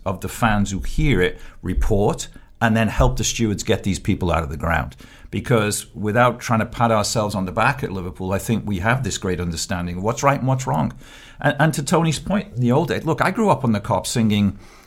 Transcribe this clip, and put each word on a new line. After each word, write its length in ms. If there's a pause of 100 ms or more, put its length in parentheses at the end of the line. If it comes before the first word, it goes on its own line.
of 160
the 100
fans 420
who 80
hear 420
it 180 (220)
report 680 (340)
and 160
then 100
help 300
the 80
stewards 360
get 220
these 160
people 320
out 100
of 80
the 60
ground. 400 (360)
Because 640
without 460
trying 200
to 60
pat 260
ourselves 440
on 80
the 80
back 320
at 80
Liverpool, 400
I 60
think 280
we 140
have 240
this 140
great 240
understanding 560
of 60
what's 200
right 160
and 80
what's 180
wrong. 280 (480)
And, 180
and 140
to 100
Tony's 360
point, 360
in 60
the 100
old 160
days, 160
look, 160
I 120
grew 180
up 160
on 80
the 80
Kop 260
singing 500 (300)